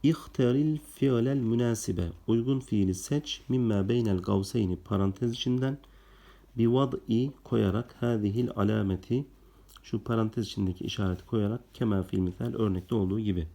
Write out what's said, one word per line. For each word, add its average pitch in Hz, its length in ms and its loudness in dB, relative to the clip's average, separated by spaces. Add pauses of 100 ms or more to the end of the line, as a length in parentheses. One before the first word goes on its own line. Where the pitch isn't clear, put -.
İhteril 147 760 2 (160)
fiilel 131 420 2
münasibe. 113 720 0 (180)
Uygun 120 340 2
fiili 98 340 2
seç. - 540 -4
Mimma 110 400 2
beynel 113 300 2
gavseyni, 98 580 0
parantez 98 560 -2
içinden. 127 460 -2 (800)
Bi 117 160 4
vad'i, 127 600 0 (120)
koyarak. 107 560 0
Hâzihil 117 560 0
alameti. 107 720 0 (560)
Şu 110 220 -6
parantez 110 420 -2
içindeki 92 380 -4
işareti 92 420 -4
koyarak. 107 480 -2
Kema 101 280 0
fil 92 160 -2
misal, 92 360 -2
örnekte 98 400 -2
olduğu 101 260 0
gibi. 90 340 -2